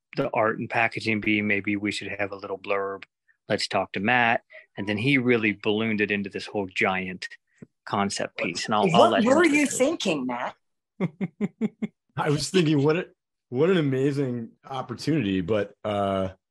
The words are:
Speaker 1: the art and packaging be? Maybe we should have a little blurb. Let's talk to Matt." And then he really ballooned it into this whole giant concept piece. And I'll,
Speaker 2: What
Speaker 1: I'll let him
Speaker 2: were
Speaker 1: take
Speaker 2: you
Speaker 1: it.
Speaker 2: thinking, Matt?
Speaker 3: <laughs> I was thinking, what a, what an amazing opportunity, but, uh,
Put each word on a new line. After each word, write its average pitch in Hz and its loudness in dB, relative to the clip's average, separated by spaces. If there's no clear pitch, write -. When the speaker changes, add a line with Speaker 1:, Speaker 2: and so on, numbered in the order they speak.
Speaker 1:
the 139 -2
art 110 0
and 117 -6
packaging 113 0
be? 104 0
Maybe 104 0
we 101 -2
should 101 -8
have 101 -4
a 101 -10
little 98 -8
blurb. 98 -4
Let's 104 0
talk 95 -2
to 101 -4
Matt." 120 2
And 101 -6
then 104 -2
he 135 2
really 117 2
ballooned 107 -2
it 104 0
into 101 -2
this - -10
whole 101 -4
giant 92 -2
concept - -2
piece. - -4
And - 0
I'll, 147 4
Speaker 2:
What 175 2
Speaker 1:
I'll - 8
let 214 4
him 254 6
Speaker 2:
were 339 6
Speaker 1:
take 302 4
Speaker 2:
you 294 4
Speaker 1:
it. - 0
Speaker 2:
thinking, 208 0
Matt? 127 -6
Speaker 3:
<laughs> - -6
I 160 0
was 143 0
thinking, 156 4
what 156 4
a, 185 -4
what 143 2
an 196 4
amazing 135 0
opportunity, 123 -2
but, 104 -2
uh, 98 0